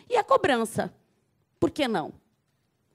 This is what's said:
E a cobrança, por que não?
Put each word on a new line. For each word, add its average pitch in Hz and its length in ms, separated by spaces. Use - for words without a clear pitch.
E 480 80
a - 60
cobrança, 262 680
por 302 120
que 285 160
não? 202 260